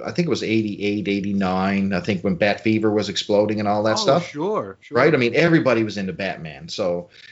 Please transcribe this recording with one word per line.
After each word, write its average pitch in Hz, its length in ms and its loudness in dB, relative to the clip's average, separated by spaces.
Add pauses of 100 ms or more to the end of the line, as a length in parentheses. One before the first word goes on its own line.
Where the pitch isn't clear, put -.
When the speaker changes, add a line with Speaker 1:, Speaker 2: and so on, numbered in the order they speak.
Speaker 1:
I 98 60 -6
think 175 160 0
it - 20 -2
was 107 140 -2
eighty-eight, 104 640 -2
eighty-nine, 98 840 0
I 90 80 0
think 95 240 -2
when 98 100 0
Bat 101 260 2
Fever 110 300 2
was 104 160 0
exploding 104 520 0
and 104 100 -2
all 104 140 0
that 110 100 2
Speaker 2:
Oh, 110 80 0
Speaker 1:
stuff. 165 280 2
Speaker 2:
sure, 147 520 -6
sure. - 160 -6
Speaker 1:
Right? 151 160 6
I 143 40 4
mean, 120 160 2
everybody 131 520 4
was 101 120 -6
into 95 140 -4
Batman. 82 560 -8
So, 87 420 -4 (220)